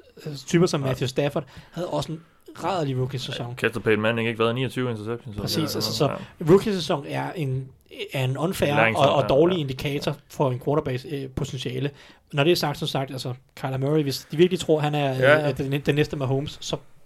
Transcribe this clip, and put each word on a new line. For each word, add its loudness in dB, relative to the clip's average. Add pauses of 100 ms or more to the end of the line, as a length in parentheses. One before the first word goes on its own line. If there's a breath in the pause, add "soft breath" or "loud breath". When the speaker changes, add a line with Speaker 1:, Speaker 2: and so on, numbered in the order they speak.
(480)
Speaker 1:
typer 6
som 0
Speaker 2:
Ja. -2
Speaker 1:
Matthew -2
Stafford -2 (280 loud breath)
havde -6
også -4
en -10 (420)
rædderlig -2
rookie-sæson. -6
Speaker 2:
Ja, -10
kaster -2
Peyton 2
Manning 2
ikke -2
været 2
niogtyve -2
interceptions, -8
så -6
Speaker 1:
Præcis, -4
Speaker 2:
det 0
er -4
Speaker 1:
altså, -2
Speaker 2:
sådan, 0
Speaker 1:
så -12 (220 loud breath)
Speaker 2:
ja. 6
Speaker 1:
rookie-sæson 4
er -6
en, -4 (440)
er -2
en 0
unfair 0
Speaker 2:
En 2
læringssæson, 4
Speaker 1:
og, 4
og 6
Speaker 2:
ja, -2
Speaker 1:
dårlig 6
Speaker 2:
ja. 0
Speaker 1:
indikator -4 (120)
for 0
en -4
quarterbacks, -2
øh, -6
potentiale. -6 (420 soft breath)
Når 2
det 6
er 4
sagt, -2
som -4
sagt, -4
altså, -8 (220)
Kyler -4
Murray, 2
hvis -4
de -2
virkelig 4
tror, 2
han 0
er, 2
Speaker 2:
Ja, 6
ja. 0
Speaker 1:
øh, -2
den, -2
den 0
næste 0
Mahomes, -2
så -6 (280)